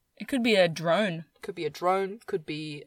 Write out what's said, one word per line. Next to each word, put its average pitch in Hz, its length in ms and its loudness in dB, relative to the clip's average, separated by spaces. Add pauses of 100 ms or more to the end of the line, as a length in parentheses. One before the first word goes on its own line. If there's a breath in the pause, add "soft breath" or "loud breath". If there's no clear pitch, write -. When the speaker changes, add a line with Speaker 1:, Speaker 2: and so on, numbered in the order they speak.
(180)
Speaker 1:
It 208 100 -12
could 262 140 0
be 226 140 4
a 180 120 6
drone. 165 560 0 (160)
Speaker 2:
Could 190 140 -10
be 170 100 -6
a 147 60 -2
drone. 190 560 -2
Could 170 180 -4
be 151 420 -8